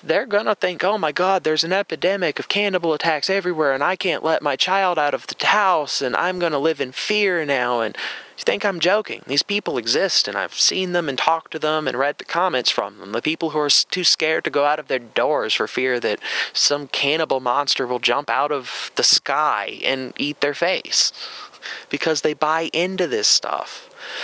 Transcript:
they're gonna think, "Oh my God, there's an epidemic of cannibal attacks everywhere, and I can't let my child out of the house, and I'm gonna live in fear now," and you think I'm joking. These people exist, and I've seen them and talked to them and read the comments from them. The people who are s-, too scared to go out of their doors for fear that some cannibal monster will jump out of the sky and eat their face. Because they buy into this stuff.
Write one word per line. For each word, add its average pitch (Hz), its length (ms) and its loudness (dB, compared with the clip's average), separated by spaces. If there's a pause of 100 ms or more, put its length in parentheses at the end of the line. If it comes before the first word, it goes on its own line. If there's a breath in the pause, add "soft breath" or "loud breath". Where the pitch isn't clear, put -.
they're 170 240 2
gonna 214 260 2
think, 180 300 -2
"Oh 202 160 2
my 160 120 0
God, 180 320 2
there's 156 200 2
an 170 100 -2
epidemic 185 640 0
of - 100 -6
cannibal 185 440 0
attacks 151 380 0
everywhere, 170 420 2
and 135 100 0
I 180 120 2
can't 165 280 -2
let 160 200 2
my 143 120 0
child 180 440 2
out 147 160 2
of 127 100 -6
the - 220 -4
house, 185 540 2
and 127 140 0
I'm 185 220 0
gonna 160 220 2
live 151 200 2
in 127 120 -4
fear 190 540 0
now," 123 340 2
and 110 180 -2 (400 loud breath)
you - 80 -10
think 202 180 0
I'm 190 160 0
joking. 165 480 0
These 139 160 0
people 202 340 -2
exist, 131 480 2
and 101 120 -4
I've 92 160 -2
seen 185 400 0
them 170 160 0
and 131 80 -4
talked 160 340 0
to 160 80 -8
them 156 300 -2
and 123 100 -2
read 143 200 -2
the - 40 -12
comments 165 460 -2
from 104 280 -2
them. 98 140 -12
The 110 100 -2
people 160 280 -2
who 151 100 -2
are 147 60 2
s-, - 180 4
too 180 220 -4
scared 160 400 0
to - 40 -4
go 143 140 2
out 147 160 2
of 143 80 -12
their 131 120 0
doors 120 540 0
for 107 140 0
fear 127 320 0
that 110 220 0 (320 loud breath)
some 143 340 0
cannibal 139 540 0
monster 131 440 0
will 123 140 -2
jump 120 300 0
out 139 240 0
of - 420 -6
the - 80 2
sky 120 800 2
and 131 340 -2
eat 147 220 -4
their 143 140 2
face. - 580 0 (800 loud breath)
Because 151 320 0
they 151 120 2
buy 156 380 0
into 180 360 0
this 110 200 0
stuff. - 600 -2 (340 loud breath)